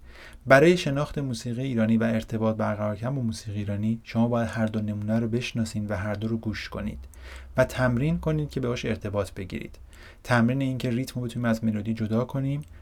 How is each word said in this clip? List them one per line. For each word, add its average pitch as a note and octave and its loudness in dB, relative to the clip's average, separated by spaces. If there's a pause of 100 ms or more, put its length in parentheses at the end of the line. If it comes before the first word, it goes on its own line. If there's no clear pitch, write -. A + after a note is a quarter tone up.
(480)
برای D#3 10
شناخت C#3+ -2
موسیقی B2+ -4
ایرانی A2+ 4
و A2+ 4
ارتباط A2 0
برقرار G#2+ 0
کردن A#2+ -4
با C3 -2
موسیقی G#2+ -4
ایرانی، G#2 0
شما A#2 2
باید A#2 0
هر A2+ 0
دو G#2+ -2
نمونه G#2 0
رو A#2 2
بشناسین A2 -2
و G#2 -2
هر G2+ -2
دو G#2 -2
رو A2+ 0
گوش G#2+ -6
کنید G#2 -6 (580)
و B2+ 6
تمرین B2+ 0
کنید D3+ -2
که - -4
باهاش B2 -2
ارتباط G2+ -2
بگیرید. - -10 (440)
تمرین B2 4
این C3 0
که B2+ -2
ریتم B2+ -2
رو B2 -4
بتونیم A#2+ -4
از A2+ 2
ملودی G#2+ 0
جدا A2+ 0
کنیم C#3 -2 (200)